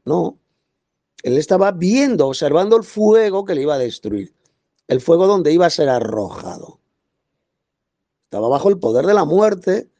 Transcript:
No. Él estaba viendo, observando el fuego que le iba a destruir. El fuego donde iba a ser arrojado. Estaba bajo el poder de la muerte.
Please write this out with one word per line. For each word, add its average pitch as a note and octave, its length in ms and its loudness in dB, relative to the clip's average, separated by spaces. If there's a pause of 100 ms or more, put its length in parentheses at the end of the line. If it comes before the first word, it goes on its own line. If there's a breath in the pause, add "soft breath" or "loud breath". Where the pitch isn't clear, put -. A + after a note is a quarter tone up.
No. E3 320 -4 (840)
Él B2+ 140 0
estaba F#3+ 340 0
viendo, G3 560 0
observando D#3+ 500 0
el A3+ 60 -2
fuego G#3+ 600 2
que F#3+ 120 -4
le - 80 -2
iba D3+ 100 0
a C#3 60 -2
destruir. G#2+ 560 -8 (520)
El B2+ 140 0
fuego E3+ 240 2
donde F#3 260 2
iba F3 140 4
a E3 60 2
ser D3 180 0
arrojado. G#2+ 920 -6 (1500)
Estaba A2 220 -4
bajo C#3 220 2
el G3+ 80 2
poder C3 300 0
de G#3 80 2
la F#3+ 100 0
muerte. G3 640 -2 (100)